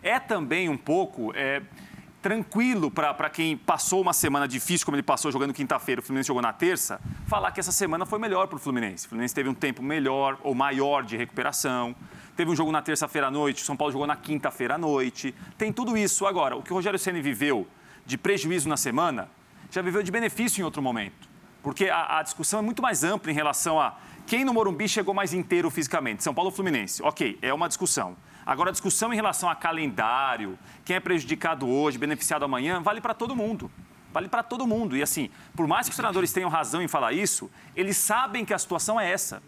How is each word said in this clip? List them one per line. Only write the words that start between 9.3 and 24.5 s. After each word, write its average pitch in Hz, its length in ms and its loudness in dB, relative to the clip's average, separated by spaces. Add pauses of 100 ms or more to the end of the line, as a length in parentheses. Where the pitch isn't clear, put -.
teve 135 160 0
um 127 40 -2
tempo 131 280 -2
melhor 135 600 0
ou 139 120 0
maior 139 500 2
de 110 140 -6
recuperação. 123 760 -2 (400)
Teve 170 160 0
um 165 60 2
jogo 156 160 0
na 156 80 2
terça-feira 147 460 0
à 131 40 0
noite, 143 320 0
o - 40 -6
São 143 100 -2
Paulo 147 160 0
jogou 143 140 -2
na 147 100 0
quinta-feira 143 600 -2
à - 20 -4
noite. 135 560 0 (240)
Tem 220 120 0
tudo 226 280 0
isso. 196 280 2
Agora, 156 300 2
o 135 60 -8
que - 100 -8
o 180 40 0
Rogério 190 220 0
Ceni 180 220 -2
viveu 135 480 2 (360)
de 123 120 -4
prejuízo 165 520 2
na 151 80 0
semana, 131 520 0 (400)
já 185 140 -4
viveu 180 180 2
de 180 120 -2
benefício 226 480 0
em 185 40 0
outro 156 160 -4
momento. 117 480 -4 (320)
Porque 185 280 0
a, 165 300 2
a 156 40 0
discussão 196 380 -2
é - 20 0
muito 226 180 -2
mais 214 220 2
ampla 170 300 0
em - 20 0
relação 151 460 2
a 123 160 2 (320)
quem 247 160 2
no 254 100 2